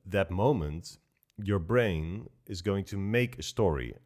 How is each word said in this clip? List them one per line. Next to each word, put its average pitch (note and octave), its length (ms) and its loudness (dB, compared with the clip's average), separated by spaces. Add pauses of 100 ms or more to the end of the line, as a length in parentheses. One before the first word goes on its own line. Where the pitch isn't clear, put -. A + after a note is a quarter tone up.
that F#2+ 240 0
moment, F2+ 640 0 (400)
your G2+ 220 0
brain G2 720 0 (180)
is F2+ 160 -8
going G2 220 0
to G2+ 120 -6
make A#2 400 2
a D#2+ 60 -10
story D2 500 0 (120)